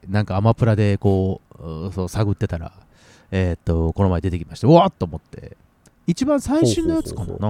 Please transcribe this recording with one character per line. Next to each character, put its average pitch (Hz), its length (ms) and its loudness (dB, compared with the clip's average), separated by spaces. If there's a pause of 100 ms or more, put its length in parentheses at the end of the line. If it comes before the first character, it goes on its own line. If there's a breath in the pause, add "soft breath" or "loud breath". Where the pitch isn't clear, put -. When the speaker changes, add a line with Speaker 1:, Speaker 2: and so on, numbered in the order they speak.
Speaker 1:
な 101 180 0
ん - 20 -10
か 92 100 -4
ア 98 60 0
マ 113 120 4
プ - 120 0
ラ 110 100 4
で 101 220 2
こ 95 420 0 (180)
う、 - 40 -18
う 80 260 -8
ー、 - 40 -10
そ 92 120 -4
う 87 60 -6
探 104 220 -2
っ - 20 -4
て 107 120 -4
た 85 120 -4
ら、 82 160 -14 (560 soft breath)
え 92 240 0
ー - 20 -6
っ - 80 -8
と、 82 300 0
こ 98 80 0
の 95 80 4
前 85 100 0
出 92 100 -2
て 87 80 -2
き 82 60 -10
ま - 100 -16
し - 60 -16
て、 - 60 0
う 143 60 6
わ 170 120 8
っ 190 120 0
と 92 100 -6
思 80 100 -8
っ - 40 -12
て。 - 360 -20 (500)
一 175 200 0
番 285 160 2
最 302 240 2
新 330 200 0
の 330 100 0
や 320 60 0
つ - 120 -8
か - 100 -6
な？ - 0 -
Speaker 2:
ほ - 80 -8
う 92 60 -10
ほ - 0 -
う - 0 -
ほ 104 80 -4
う - 40 0